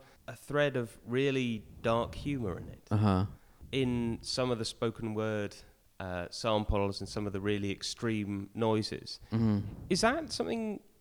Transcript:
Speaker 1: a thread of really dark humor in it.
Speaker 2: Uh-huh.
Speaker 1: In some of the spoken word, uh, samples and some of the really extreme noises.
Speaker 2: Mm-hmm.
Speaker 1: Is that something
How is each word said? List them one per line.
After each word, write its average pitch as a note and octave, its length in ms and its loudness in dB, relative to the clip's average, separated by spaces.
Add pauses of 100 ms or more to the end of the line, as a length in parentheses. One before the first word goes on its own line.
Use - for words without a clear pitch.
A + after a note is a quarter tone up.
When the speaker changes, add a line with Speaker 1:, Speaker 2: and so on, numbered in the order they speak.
(280)
Speaker 1:
a A2+ 80 -12
thread C#3+ 400 0
of A#2 300 -2
really B2+ 580 2 (180)
dark A#2 340 2
humor A#2+ 420 -2
in E2 120 -10
it. - 220 -16
Speaker 2:
Uh-huh. G2+ 340 6 (460)
Speaker 1:
In A#2+ 500 0
some B2+ 300 -2
of A#2 80 0
the A2 60 -2
spoken A2+ 480 -4
word, G#2+ 420 -2 (440)
uh, F2+ 300 -4
samples G#2+ 680 2
and G2 100 -8
some G#2+ 180 -4
of G2 60 -4
the G2 60 -2
really G2+ 320 0
extreme G2+ 800 -4
noises. A2 640 0 (120)
Speaker 2:
Mm-hmm. A2 280 4 (300)
Speaker 1:
Is F#3+ 120 2
that C#4 300 2
something A3 480 -4 (220)